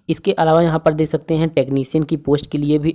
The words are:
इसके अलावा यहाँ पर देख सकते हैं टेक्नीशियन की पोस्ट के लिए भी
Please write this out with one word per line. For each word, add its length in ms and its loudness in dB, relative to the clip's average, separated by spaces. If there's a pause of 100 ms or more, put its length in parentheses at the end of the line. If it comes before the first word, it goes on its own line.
इसके 240 -2
अलावा 300 4
यहाँ 220 0
पर 80 4
देख 160 -2
सकते 260 -4
हैं 140 0
टेक्नीशियन 560 -2
की 120 -2
पोस्ट 340 -2
के 80 -4
लिए 200 2
भी 160 -2